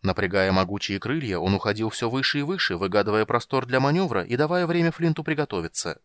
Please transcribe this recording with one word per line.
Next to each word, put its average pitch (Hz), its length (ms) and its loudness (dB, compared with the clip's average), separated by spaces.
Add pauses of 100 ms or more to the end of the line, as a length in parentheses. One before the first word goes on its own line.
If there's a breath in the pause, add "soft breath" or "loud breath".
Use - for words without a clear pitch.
Напрягая 95 500 2
могучие 95 480 0
крылья, 120 380 -4
он 92 160 2
уходил 107 340 0
всё 113 220 -2
выше 135 300 -2
и - 20 -2
выше, 160 340 -2
выгадывая 101 480 2
простор 120 400 0
для 127 160 0
манёвра 139 420 2
и 120 140 -2
давая 170 300 2
время 170 260 2
Флинту 160 320 0
приготовиться. 98 800 -4